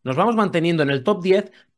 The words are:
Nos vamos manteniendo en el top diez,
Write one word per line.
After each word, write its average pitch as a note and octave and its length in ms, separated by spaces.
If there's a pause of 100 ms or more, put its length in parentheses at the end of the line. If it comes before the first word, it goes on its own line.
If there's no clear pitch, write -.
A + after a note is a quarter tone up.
Nos C3 120
vamos G#3+ 200
manteniendo E3+ 460
en C#3 80
el C#3 120
top G3 200
diez, F#3+ 280 (280)